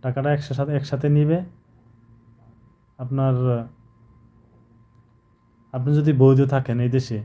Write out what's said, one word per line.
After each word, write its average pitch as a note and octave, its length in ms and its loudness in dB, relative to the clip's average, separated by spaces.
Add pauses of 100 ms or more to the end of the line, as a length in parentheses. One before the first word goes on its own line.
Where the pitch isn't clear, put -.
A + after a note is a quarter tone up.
টাকাটা C3+ 320 -4
একসাথে, C#3 420 -4
একসাথে C#3+ 340 -4
নিবে। D3 280 2 (1600)
আপনার, C3 340 -2 (2500)
আপনি B2+ 220 -2
যদি D3+ 180 2
বৈধ C3+ 260 6 (140)
থাকেন C3 260 -2
এই B2 100 -2
দেশে B2+ 360 -4